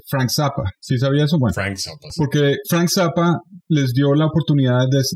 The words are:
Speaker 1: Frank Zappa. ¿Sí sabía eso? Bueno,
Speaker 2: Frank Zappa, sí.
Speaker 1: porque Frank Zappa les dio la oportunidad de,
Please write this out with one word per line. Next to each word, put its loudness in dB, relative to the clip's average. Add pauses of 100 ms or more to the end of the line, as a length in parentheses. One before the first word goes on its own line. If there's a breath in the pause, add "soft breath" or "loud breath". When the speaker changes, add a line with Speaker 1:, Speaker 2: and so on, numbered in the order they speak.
Speaker 1:
Frank -2
Zappa. -2 (160)
¿Sí -2
sabía 2
eso? 2
Bueno, 2
Speaker 2:
Frank -4
Zappa, -12
sí. -6
Speaker 1:
porque 2 (120)
Frank 2
Zappa 0 (300)
les 0
dio 2
la 2
oportunidad 2
de, 2 (160)